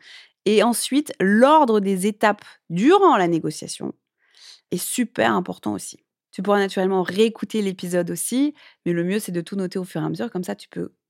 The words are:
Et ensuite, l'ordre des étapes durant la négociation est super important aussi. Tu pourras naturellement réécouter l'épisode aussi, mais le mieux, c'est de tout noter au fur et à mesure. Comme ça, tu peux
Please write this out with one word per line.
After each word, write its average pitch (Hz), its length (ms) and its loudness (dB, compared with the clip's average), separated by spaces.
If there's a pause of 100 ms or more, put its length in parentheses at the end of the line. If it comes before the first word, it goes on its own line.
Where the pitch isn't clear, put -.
(460)
Et 208 180 4
ensuite, 247 560 -2
l'ordre 226 640 6
des 190 260 0
étapes 214 380 0 (240)
durant 294 480 4
la 180 100 2
négociation - 680 -4 (760)
est 175 100 -4
super 233 520 -2
important 180 400 -4
aussi. - 260 -12 (320)
Tu - 100 -12
pourras 202 180 2
naturellement 190 440 0
réécouter 214 580 -2
l'épisode 180 480 -4
aussi, 254 440 -2 (320)
mais 175 80 -2
le 170 100 -2
mieux, 190 160 -2
c'est 196 140 -10
de 175 80 -4
tout 196 160 -10
noter 185 200 -6
au 185 60 -6
fur 175 180 -8
et 156 40 -4
à 160 40 -4
mesure. 202 220 -6
Comme 180 140 -6
ça, 202 100 -8
tu - 140 -20
peux - 240 -10 (160)